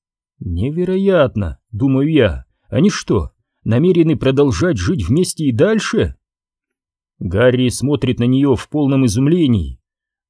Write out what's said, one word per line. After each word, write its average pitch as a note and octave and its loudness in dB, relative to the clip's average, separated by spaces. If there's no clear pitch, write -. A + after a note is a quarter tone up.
«Невероятно», D3 -2
думаю C3+ 0
я, G#2+ 2
«они D3+ 2
что, - -2
намерены D#3+ 2
продолжать C3+ 0
жить G2 -4
вместе D#3 -2
и C3 0
дальше?» D#3+ -2
Гарри B2 2
смотрит C3 -2
на A#2+ 0
нее C3 2
в - -6
полном C3+ 0
изумлении. A#2+ 0